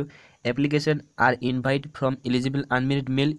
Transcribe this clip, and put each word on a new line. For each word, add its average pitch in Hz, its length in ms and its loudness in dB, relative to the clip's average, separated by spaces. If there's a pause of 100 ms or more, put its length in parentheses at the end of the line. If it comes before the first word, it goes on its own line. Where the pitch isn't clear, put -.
(520)
application 147 460 0 (280)
are 127 100 4 (160)
invite 135 340 0 (120)
from 135 160 0 (140)
eligible 131 360 0 (120)
unmarried 131 420 0
male 143 220 2